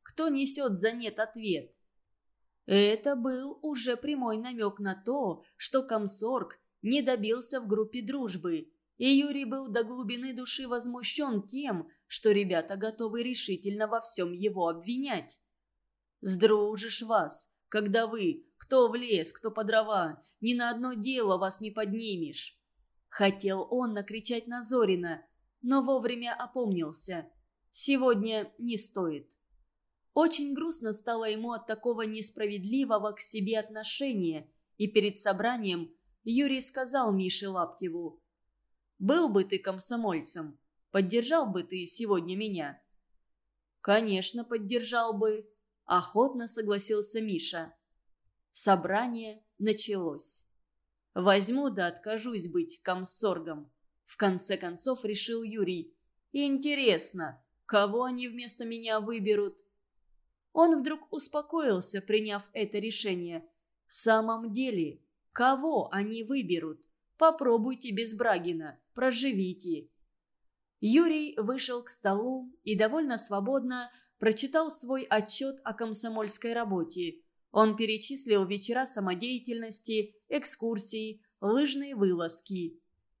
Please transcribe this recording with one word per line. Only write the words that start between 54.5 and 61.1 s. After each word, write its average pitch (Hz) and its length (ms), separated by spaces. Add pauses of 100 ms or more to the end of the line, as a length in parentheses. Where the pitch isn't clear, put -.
концов 190 480
решил 226 380
Юрий. 190 540 (360)
«Интересно, 269 1120 (220)
кого 208 400
они 247 240
вместо 233 360
меня 226 360
выберут?» 208 640 (880)
Он 330 240
вдруг 302 360